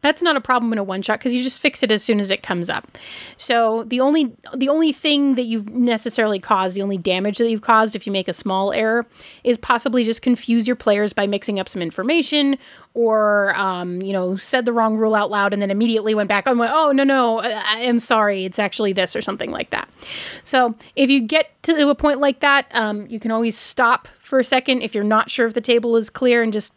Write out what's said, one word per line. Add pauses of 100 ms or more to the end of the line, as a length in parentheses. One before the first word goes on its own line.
that's
not
a
problem
in
a
one-shot
'cause
you
just
fix
it
as
soon
as
it
comes
up. (380)
So
the
only, (200)
the
only
thing
that
you've
necessarily
caused,
the
only
damage
that
you've
caused
if
you
make
a
small
error, (380)
is
possibly
just
confuse
your
players
by
mixing
up
some
information (360)
or,
um,
you
know,
said
the
wrong
rule
out
loud
and
then
immediately
went
back
and
went,
"Oh,
no,
no,
I,
I
am
sorry,
it's
actually
this,"
or
something
like
that. (540)
So (220)
if
you
get
to
a
point
like
that,
um,
you
can
always
stop (120)
for
a
second
if
you're
not
sure
if
the
table
is
clear
and
just